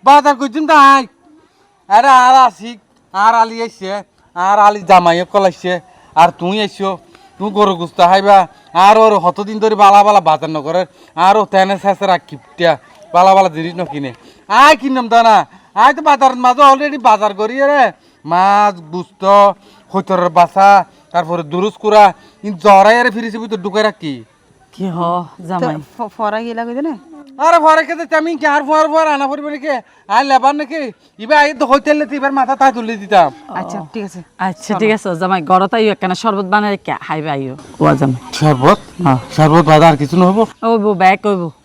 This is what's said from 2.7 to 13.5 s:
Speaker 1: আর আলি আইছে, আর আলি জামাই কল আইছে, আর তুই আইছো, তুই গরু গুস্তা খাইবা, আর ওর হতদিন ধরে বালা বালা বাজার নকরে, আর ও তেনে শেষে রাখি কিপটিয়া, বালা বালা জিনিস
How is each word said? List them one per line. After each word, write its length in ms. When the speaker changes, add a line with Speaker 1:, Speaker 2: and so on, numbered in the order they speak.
Speaker 1:
আর 280
আলি 240
আইছে, 260
আর 320
আলি 220
জামাই 280
কল 180
আইছে, 240
আর 80
তুই 240
আইছো, 260
তুই 200
গরু 180
গুস্তা 340
খাইবা, 280
আর 240
ওর 160
হতদিন 360
ধরে 160
বালা 280
বালা 260
বাজার 260
নকরে, 260
আর 220
ও 140
তেনে 320
শেষে 280
রাখি 180
কিপটিয়া, 440
বালা 220
বালা 140
জিনিস 300